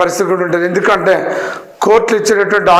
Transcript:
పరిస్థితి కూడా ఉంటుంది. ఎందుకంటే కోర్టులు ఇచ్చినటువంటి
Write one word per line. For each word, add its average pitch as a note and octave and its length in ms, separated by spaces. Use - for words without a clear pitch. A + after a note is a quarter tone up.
పరిస్థితి F3 280
కూడా F3+ 160
ఉంటుంది. F3 240
ఎందుకంటే F#3 460
కోర్టులు A3+ 340
ఇచ్చినటువంటి G3+ 600